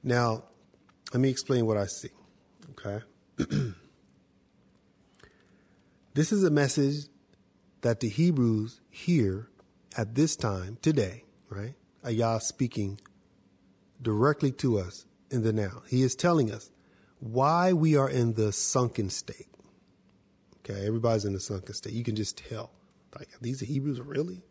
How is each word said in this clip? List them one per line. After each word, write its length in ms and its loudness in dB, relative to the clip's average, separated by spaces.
Now, 420 2
let 80 0
me 80 4
explain 380 0
what 100 2
I 80 0
see, 260 -10
okay? 340 -10
<clears throat> 360 -2
This 180 2
is 100 4
a 80 6
message 560 2
that 180 2
the 80 0
Hebrews 720 2
hear 600 0
at 200 -4
this 180 2
time, 480 -4
today, 400 0
right? 260 -10
Ayah 360 0
speaking 600 -4
directly 480 2
to 280 0
us 280 -8
in 140 -2
the 80 2
now. 340 -2
He 160 2
is 140 2
telling 340 2
us 220 -12
why 520 2
we 220 4
are 160 4
in 240 2
the 160 2
sunken 600 0
state. 380 -12
Okay, 280 -8
everybody's 380 2
in 100 -2
the 60 -4
sunken 340 -8
state. 180 -10
You 100 -4
can 140 -2
just 200 -4
tell. 360 -12
Like, 120 -16
these 200 -6
Hebrews, 400 -4
really? 500 -6